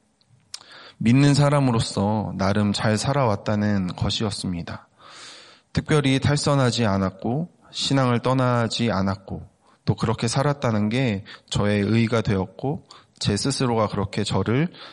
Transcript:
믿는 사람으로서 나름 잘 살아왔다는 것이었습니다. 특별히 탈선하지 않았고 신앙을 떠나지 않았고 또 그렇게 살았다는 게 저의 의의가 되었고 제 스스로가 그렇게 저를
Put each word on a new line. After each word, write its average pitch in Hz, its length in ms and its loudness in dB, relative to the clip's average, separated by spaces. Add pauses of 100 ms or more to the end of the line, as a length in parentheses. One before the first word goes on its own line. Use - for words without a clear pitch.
(1000)
믿는 135 360 4
사람으로서 113 1040 2
나름 101 340 2
잘 107 240 0
살아왔다는 104 920 0
것이었습니다. 95 1000 -6 (840)
특별히 139 480 2
탈선하지 135 640 2
않았고 104 640 -2 (220)
신앙을 127 480 0
떠나지 120 720 0
않았고 95 500 -4 (420)
또 113 120 0
그렇게 113 320 -2
살았다는 123 600 0
게 110 360 -2 (260)
저의 104 320 0
의의가 110 400 2
되었고 110 640 -4 (340)
제 - 180 0
스스로가 120 520 0
그렇게 101 340 -4
저를 107 460 0 (240)